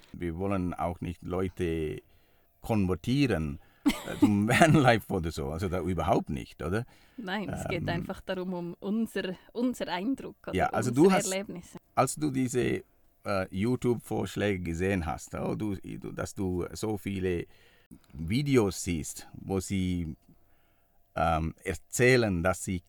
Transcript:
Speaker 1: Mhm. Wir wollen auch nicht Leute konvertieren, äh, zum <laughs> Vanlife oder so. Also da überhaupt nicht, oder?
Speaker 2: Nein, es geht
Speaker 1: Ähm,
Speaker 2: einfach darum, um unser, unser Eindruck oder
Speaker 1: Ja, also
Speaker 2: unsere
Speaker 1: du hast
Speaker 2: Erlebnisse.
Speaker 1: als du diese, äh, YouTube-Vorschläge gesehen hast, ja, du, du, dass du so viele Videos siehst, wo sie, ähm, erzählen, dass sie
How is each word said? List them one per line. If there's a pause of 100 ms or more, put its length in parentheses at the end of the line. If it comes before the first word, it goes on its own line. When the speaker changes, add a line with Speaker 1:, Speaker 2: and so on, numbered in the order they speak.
(120)
Speaker 1:
Mhm.
Wir
wollen
auch
nicht
Leute (580)
konvertieren, (240)
äh,
zum
<laughs>
Vanlife
oder
so.
Also
da
überhaupt
nicht,
oder? (320)
Speaker 2:
Nein,
es
geht
Speaker 1:
Ähm,
Speaker 2:
einfach
darum,
um
unser, (180)
unser
Eindruck (120)
oder
Speaker 1:
Ja,
also
Speaker 2:
unsere
Speaker 1:
du
hast
Speaker 2:
Erlebnisse. (160)
Speaker 1:
als
du
diese, (420)
äh,
YouTube-Vorschläge
gesehen
hast,
ja,
du,
du,
dass
du
so
viele (680)
Videos
siehst,
wo
sie, (1000)
ähm, (100)
erzählen,
dass
sie